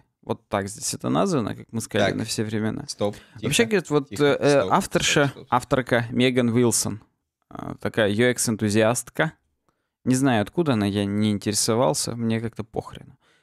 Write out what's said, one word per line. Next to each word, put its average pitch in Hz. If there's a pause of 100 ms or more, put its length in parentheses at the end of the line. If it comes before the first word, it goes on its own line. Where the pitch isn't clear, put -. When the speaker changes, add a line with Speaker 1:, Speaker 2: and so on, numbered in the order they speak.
(220)
Speaker 1:
Вот -
так 101
здесь 113
это -
названо, 139
как 117
мы 113
сказали, 104
Speaker 2:
Так. 101
Speaker 1:
на 110
все 110
времена. 110
Speaker 2:
Стоп. 104 (200)
Тихо. -
Speaker 1:
Вообще, 151
говорит, 208
вот, 147
Speaker 2:
Тихо. 123
Speaker 1:
э, 139
э, 143
Speaker 2:
Стоп, 92
Speaker 1:
авторша, 165
Speaker 2:
стоп, 135
стоп. -
Speaker 1:
авторка 123
Меган 123
Уилсон. 110 (480)
Э, -
такая 104
U 117
X 120
энтузиастка. 110 (720)
Не 123
знаю, 127
откуда 147
она, 104
я 101
не 104
интересовался, 117
мне 113
как-то 110
похрен. - (280)